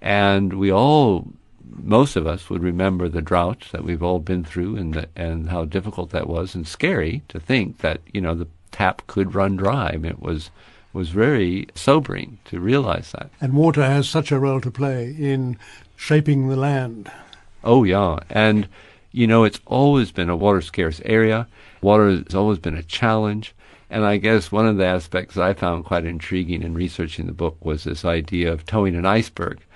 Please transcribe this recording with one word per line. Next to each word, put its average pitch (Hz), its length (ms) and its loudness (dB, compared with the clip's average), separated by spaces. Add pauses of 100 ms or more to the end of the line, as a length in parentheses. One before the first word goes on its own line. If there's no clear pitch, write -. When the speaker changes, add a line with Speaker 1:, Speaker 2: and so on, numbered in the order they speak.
Speaker 1:
And 101 520 2
we 95 180 0
all, 120 560 4 (420)
most 123 460 2
of 78 140 0
us 85 200 -6
would 87 140 -4
remember 90 460 0
the 82 140 -4
drought 87 500 0
that 82 100 -8
we've 85 220 -4
all 90 160 0
been 90 240 -4
through 90 320 -6
and 82 180 -4
the, 80 220 -6
and 82 320 -6
how 85 160 -4
difficult 90 460 -6
that 76 180 -4
was 85 260 -6
and 85 120 -8
scary 143 640 -4
to - 120 -12
think 107 380 -2
that, 76 220 -2 (140)
you 104 60 -4
know, 85 160 -2
the 82 100 -6 (240)
tap - 380 -2
could 98 260 -2
run 98 220 0
dry. 98 380 0
I - 20 -6
mean, 80 160 -6
it - 100 -12
was, 80 280 -6 (420)
was 90 160 -6
very 98 640 2
sobering 127 720 0
to 90 140 -8
realize 104 520 0
that. - 180 -12 (100)
Speaker 2:
And 131 140 -2
water 151 280 4
has 139 260 2
such 156 220 -2
a 143 80 2
role 135 220 0
to 127 100 -6
play 127 480 -4
in 131 380 -2 (400)
shaping 147 520 2
the 135 80 -2
land. 131 540 -4 (540)
Speaker 1:
Oh, 117 200 8
yeah. 92 340 2 (100)
And, 107 400 2 (420)
you 120 160 2
know, 113 180 6
it's 104 220 0
always 135 460 4
been 87 180 -2
a 87 60 0
water 95 240 4
scarce 80 460 -4
area. 110 400 2 (340)
Water 104 300 6
has - 240 -2
always 101 240 2
been 78 180 -4
a 80 60 -8
challenge. 107 720 -2 (380)
And 110 120 0
I 104 140 2
guess 107 340 2
one 107 160 2
of 104 80 4
the 95 100 2
aspects 92 500 -4
I 92 160 2
found 87 320 -2
quite 87 200 -2
intriguing 85 580 -4
in 82 120 -6
researching 85 520 -6
the 85 60 -8
book 80 280 -4
was 78 220 -4
this - 220 -8
idea 85 480 -2
of 80 120 -6
towing 101 300 0
an 85 100 -4
iceberg, 101 540 -2 (180)